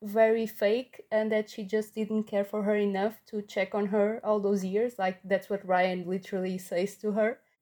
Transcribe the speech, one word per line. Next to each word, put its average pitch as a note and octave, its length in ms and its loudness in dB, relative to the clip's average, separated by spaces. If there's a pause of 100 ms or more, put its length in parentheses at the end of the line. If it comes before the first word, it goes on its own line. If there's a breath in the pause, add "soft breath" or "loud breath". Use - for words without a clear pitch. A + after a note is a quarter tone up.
very A3 440 4
fake A3 640 -2
and A3 200 2
that G#3+ 180 0
she A3 140 -10
just G#3+ 320 -2
didn't G#3+ 280 -2
care G3+ 220 -2
for G#3+ 180 -4
her G#3 120 2
enough G3+ 520 0
to G#3 140 -6
check F#3+ 340 -4
on G#3 120 0
her G#3 360 2
all G#3+ 160 2
those G3 260 2
years. A3 340 0
Like, F#3 240 -2
that's F#3+ 260 -2
what G3 180 -4
Ryan F#3 400 2
literally F#3 500 -4
says G3+ 400 -4
to G#3+ 140 -4
her. A3 280 0 (220)